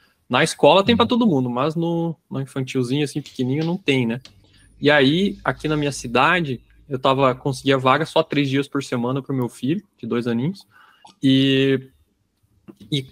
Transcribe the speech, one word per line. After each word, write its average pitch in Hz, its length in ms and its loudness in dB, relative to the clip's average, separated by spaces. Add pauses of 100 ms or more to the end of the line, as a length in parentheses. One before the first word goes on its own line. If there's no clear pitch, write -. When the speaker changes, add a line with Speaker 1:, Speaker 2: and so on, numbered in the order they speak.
(280)
Speaker 1:
Na 127 160 2
escola 160 400 4
tem 233 140 2
pra 240 80 2
Speaker 2:
Hum. 233 40 0
Speaker 1:
todo 240 180 2
mundo, 135 200 0
mas 131 280 -2
no, 170 400 -2 (120)
no 139 140 -8
infantilzinho, 131 640 -4
assim, 143 180 -6
pequenininho, 131 420 -4
não 170 140 -4
tem, 131 300 0
né? 117 120 -4 (640)
E 139 80 2
aí, 147 540 2
aqui 135 240 -4
na 151 100 0
minha 147 140 -2
cidade, 135 680 0 (300)
eu 135 100 -6
tava, 135 340 2
conseguia 135 440 -2
vaga 131 280 2
só - 160 0
três 143 280 -2
dias 139 180 -2
por 139 160 -6
semana 127 380 -4
pro 135 140 -8
meu 123 120 -2
filho, 156 360 -6 (160)
de - 60 -12
dois 117 220 -4
aninhos. 123 400 -4 (560)
E, 135 560 2 (1120)
e 135 200 -4